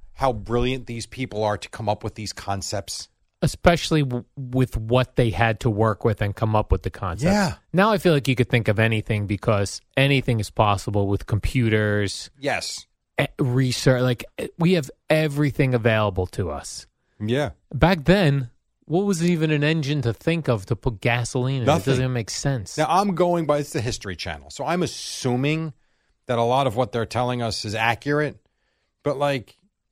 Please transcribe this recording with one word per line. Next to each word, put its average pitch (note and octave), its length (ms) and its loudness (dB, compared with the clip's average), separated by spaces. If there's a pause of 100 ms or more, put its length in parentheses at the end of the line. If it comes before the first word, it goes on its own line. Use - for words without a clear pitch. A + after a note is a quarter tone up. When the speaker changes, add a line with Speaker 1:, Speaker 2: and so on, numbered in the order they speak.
(140)
Speaker 1:
how C3+ 180 2
brilliant A#2+ 540 -2
these A#2 180 -8
people G#2+ 400 -6
are G#2 140 0
to - 100 -12
come G#2+ 220 -6
up G#2+ 120 -2
with G#2+ 120 -8
these G#2 180 -10
concepts? - 800 -8 (320)
Speaker 2:
Especially E3+ 580 2
w-, B2 240 -2 (100)
with B2+ 400 -2
what A#2+ 420 0
they B2 120 4
had A2+ 320 2
to B2+ 80 0
work G#2+ 380 2
with G2+ 160 0
and G2+ 120 -2
come G#2+ 220 0
up A2 160 2
with - 120 0
the - 60 -4
concept. G#2 400 -2
Speaker 1:
Yeah. G3 260 2 (140)
Speaker 2:
Now G3+ 220 4
I G3 60 2
feel E3+ 160 4
like C#3 120 0
you C3 80 2
could B2 140 2
think A#2 200 2
of G2+ 100 2
anything A2 480 0
because G2+ 560 0 (120)
anything C3+ 460 2
is G2+ 80 -4
possible G2+ 580 2
with G2 200 -2
computers. G#2+ 1040 0 (100)
Speaker 1:
Yes. - 460 -6 (340)
Speaker 2:
e-, C#3+ 60 0 (120)
research. B2+ 640 2
Like, B2+ 240 0 (160)
e-, - 80 -6 (100)
we E3+ 140 4
have D#3 180 0 (200)
everything D3 640 2
available G#2+ 540 2
to F2+ 220 -4
us. - 360 -12 (340)
Speaker 1:
Yeah. A#2 300 0 (200)
Speaker 2:
Back D#3 360 2
then, C#3+ 420 4 (380)
what F3+ 180 0
was F#3 180 0
even E3 280 2
an D3 120 2
engine D3 380 0
to A#2 140 0
think E3 340 -2
of A2 180 0
to A#2+ 100 -2
put A2+ 260 -6
gasoline B2 540 0
in? B2+ 80 -2
It - 20 2
Speaker 1:
Nothing. C#3 260 2
Speaker 2:
doesn't B2+ 120 2
even B2+ 100 -2
make A#2 160 -4
sense. C3+ 480 -4
Speaker 1:
Now, D3+ 100 2
I'm F#3+ 260 2
going F3 300 2
by, D3 140 2
it's D3 160 -6
the C3+ 80 -2
History G#2 340 -6
Channel, D2+ 320 -10
so - 160 -10
I'm E3+ 180 0
assuming C#3+ 920 -2 (500)
that A#2+ 140 -2
a A#2 40 2
lot B2+ 240 2
of G#2 80 -2
what B2+ 180 0
they're A#2 120 -2
telling B2 380 -2
us A2 240 -4
is G2+ 80 -6
accurate. B2 640 0 (640)
But, C#3 160 -2
like, C#3 400 -2 (340)